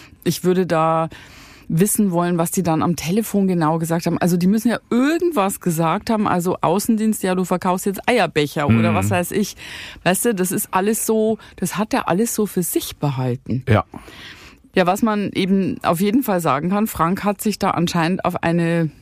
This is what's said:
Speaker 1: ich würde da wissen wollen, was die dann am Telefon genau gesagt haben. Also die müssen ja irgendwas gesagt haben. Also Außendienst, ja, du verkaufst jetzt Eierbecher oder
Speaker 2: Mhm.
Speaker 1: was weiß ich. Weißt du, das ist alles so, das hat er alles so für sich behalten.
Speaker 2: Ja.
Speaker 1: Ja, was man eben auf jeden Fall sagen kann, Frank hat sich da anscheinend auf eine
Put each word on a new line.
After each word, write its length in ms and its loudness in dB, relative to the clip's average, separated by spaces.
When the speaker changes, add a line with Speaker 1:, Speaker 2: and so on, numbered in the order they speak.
Speaker 1:
ich 180 -2
würde 240 2
da 440 2
wissen 420 2
wollen, 260 0
was 120 0
die 120 -2
dann 200 0
am 140 0
Telefon 500 -2
genau 320 2
gesagt 280 -2
haben. 100 0
Also 220 2
die 80 2
müssen 240 2
ja 80 0
irgendwas 720 0
gesagt 480 -2
haben. 180 0
Also 360 0
Außendienst, 600 0
ja, 120 0
du 100 0
verkaufst 400 -2
jetzt 240 -2
Eierbecher 600 0
oder 240 4
Speaker 2:
Mhm. 20 0
Speaker 1:
was 160 0
weiß 220 0
ich. 220 -2
Weißt 220 0
du, 100 2
das 160 0
ist 200 -4
alles 340 0
so, 320 2
das 200 -4
hat 160 -2
er 160 -2
alles 260 0
so 120 0
für 160 -4
sich 340 -4
behalten. 720 -2
Speaker 2:
Ja. 160 4
Speaker 1:
Ja, 120 4
was 160 2
man 320 0
eben 480 0
auf 180 0
jeden 220 2
Fall 180 0
sagen 300 0
kann, 160 0
Frank 360 0
hat 200 -2
sich 160 -2
da 140 0
anscheinend 520 0
auf 180 -2
eine 480 0